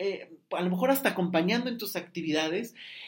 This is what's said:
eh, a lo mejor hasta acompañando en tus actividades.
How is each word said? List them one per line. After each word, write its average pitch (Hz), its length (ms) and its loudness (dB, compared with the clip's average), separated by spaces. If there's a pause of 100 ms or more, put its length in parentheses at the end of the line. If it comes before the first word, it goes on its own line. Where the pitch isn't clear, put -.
eh, 196 320 -4 (180)
a 175 120 -2
lo 180 80 2
mejor 185 200 4
hasta 269 200 4
acompañando 185 600 2
en 233 80 -6
tus 208 160 -8
actividades. 165 800 -2 (340)